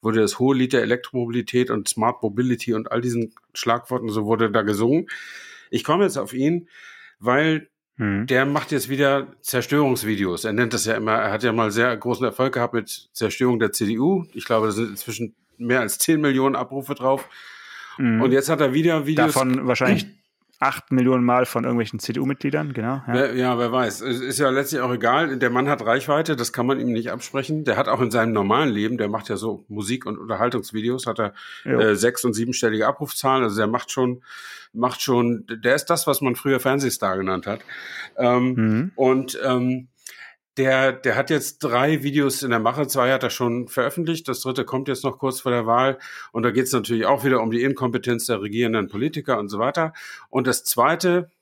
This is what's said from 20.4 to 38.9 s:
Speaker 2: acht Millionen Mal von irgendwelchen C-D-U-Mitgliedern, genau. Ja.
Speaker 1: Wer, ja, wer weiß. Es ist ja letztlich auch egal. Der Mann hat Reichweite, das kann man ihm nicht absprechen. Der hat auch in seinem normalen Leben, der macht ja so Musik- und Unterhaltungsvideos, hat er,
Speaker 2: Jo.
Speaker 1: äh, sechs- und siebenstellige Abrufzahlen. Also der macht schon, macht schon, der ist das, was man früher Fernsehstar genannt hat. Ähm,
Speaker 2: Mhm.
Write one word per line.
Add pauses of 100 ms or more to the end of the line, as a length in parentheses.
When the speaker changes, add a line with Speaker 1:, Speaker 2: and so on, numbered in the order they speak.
Speaker 2:
acht
Millionen
Mal
von
irgendwelchen
C-D-U-Mitgliedern,
genau.
Ja.
Speaker 1:
Wer,
ja,
wer
weiß.
Es
ist
ja
letztlich
auch
egal.
Der
Mann
hat
Reichweite,
das
kann
man
ihm
nicht
absprechen.
Der
hat
auch
in
seinem
normalen
Leben,
der
macht
ja
so
Musik-
und
Unterhaltungsvideos,
hat
er, (300)
Speaker 2:
Jo.
Speaker 1:
äh,
sechs-
und
siebenstellige
Abrufzahlen.
Also
der
macht
schon, (520)
macht
schon,
der
ist
das,
was
man
früher
Fernsehstar
genannt
hat. (580)
Ähm,
Speaker 2:
Mhm.